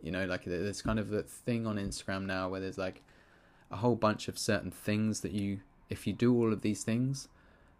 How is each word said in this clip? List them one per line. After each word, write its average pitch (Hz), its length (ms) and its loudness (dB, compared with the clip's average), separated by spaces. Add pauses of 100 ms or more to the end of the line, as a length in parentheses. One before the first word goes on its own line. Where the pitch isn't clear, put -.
You 80 100 -4
know, 92 140 -2
like, 90 180 -2
there's 92 380 -2
kind 110 160 2
of 104 140 -2
a 104 100 0
thing 117 440 -2
on 107 100 -2
Instagram 98 480 -4
now 92 240 -2
where 95 120 -4
there's, 95 180 -6
like, 95 240 -4 (680)
a - 60 -8
whole 117 200 4
bunch 107 320 2
of - 100 -8
certain 101 320 0
things 107 500 0
that 90 120 -4
you, 101 280 -2 (300)
if - 160 -6
you 104 60 0
do 120 240 6
all 113 160 4
of 98 80 0
these 107 240 0
things, 127 440 0 (520)